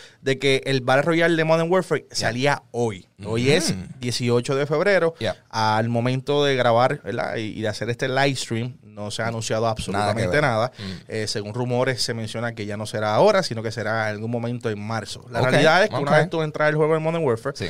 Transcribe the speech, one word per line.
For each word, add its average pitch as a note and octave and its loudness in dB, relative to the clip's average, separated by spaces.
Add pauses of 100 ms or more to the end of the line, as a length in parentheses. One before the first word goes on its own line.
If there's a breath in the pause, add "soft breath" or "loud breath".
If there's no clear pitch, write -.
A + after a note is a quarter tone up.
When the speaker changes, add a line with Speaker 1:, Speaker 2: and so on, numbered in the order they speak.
(220 loud breath)
Speaker 1:
de C3+ 0
que C3+ 2
el C3+ 0
Battle C3 4
Royale E3+ 2
de D#3+ 2
Modern E3 2
Warfare F3 0
Speaker 2:
Yep. - -20
Speaker 1:
salía B2 0
hoy. A2 -4 (180)
Hoy A#2+ 2
es F3+ 2
Speaker 2:
Mm. - -10
Speaker 1:
dieciocho B2 0
de C#3 0
febrero. E3 2
Speaker 2:
Yeah. G2 -2 (140 soft breath)
Speaker 1:
Al A2 2
momento B2+ 0
de C#3 2
grabar, B2 4
¿verdad? - -4
Y, A2 -6
y G#2+ -6
de G#2+ -2
hacer A2 -4
este C3+ -4
live C3+ 0
stream, A#2+ -6
no G#2 -12
se A2+ -6
ha A2 -2
anunciado A2+ -2
Speaker 2:
Nada A2+ 2
que - -6
Speaker 1:
absolutamente G#2 0
Speaker 2:
ver. D3 2
Speaker 1:
nada. A#2+ 2
Speaker 2:
Mm. G#2+ -14 (260 loud breath)
Speaker 1:
Eh, A2 -6
según G#2 -6
rumores, B2 -2
se A#2+ -4
menciona A2+ -6
que A2+ -8
ya G#2 -6
no G#2+ -6
será G#2+ 0
ahora, F#3+ 4
sino A2+ -6
que A2 -6
será A2 -2
en G#2+ -4
algún A2+ -6
momento A#2+ -4
en G#2 -6
marzo. G#2+ -8
La A#2 -2
Speaker 2:
Ok, B2+ 2
Speaker 1:
realidad D#3 6
es G#3+ 2
que B2+ -4
una C#3 0
Speaker 2:
ok. D3+ 6
Speaker 1:
vez D#3+ 2
tú E3 -2
entras D3+ 0
al D3+ 2
juego D#3 4
en D#3 -2
Modern E3 0
Warfare, B2+ -2
Speaker 2:
Sí. F#2+ -6